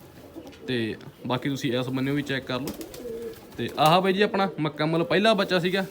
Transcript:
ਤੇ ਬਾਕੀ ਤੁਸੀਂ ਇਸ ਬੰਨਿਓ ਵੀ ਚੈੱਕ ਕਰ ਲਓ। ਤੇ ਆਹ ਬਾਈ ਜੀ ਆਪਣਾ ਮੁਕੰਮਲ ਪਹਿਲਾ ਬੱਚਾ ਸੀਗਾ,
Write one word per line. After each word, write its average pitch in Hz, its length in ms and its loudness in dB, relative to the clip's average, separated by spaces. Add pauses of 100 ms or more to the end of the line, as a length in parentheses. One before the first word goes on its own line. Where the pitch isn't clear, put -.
(680)
ਤੇ 113 280 -4 (320)
ਬਾਕੀ 127 220 -2
ਤੁਸੀਂ 135 240 -2
ਇਸ 127 160 -2
ਬੰਨਿਓ 135 260 0
ਵੀ 143 80 0
ਚੈੱਕ 135 240 -4
ਕਰ 127 120 -4
ਲਓ। - 380 -10 (600)
ਤੇ 117 120 -2 (100)
ਆਹ 156 220 8
ਬਾਈ 190 120 4
ਜੀ 196 80 2
ਆਪਣਾ 196 260 2 (120)
ਮੁਕੰਮਲ 156 440 0
ਪਹਿਲਾ 185 300 4
ਬੱਚਾ 185 260 2
ਸੀਗਾ, 185 320 0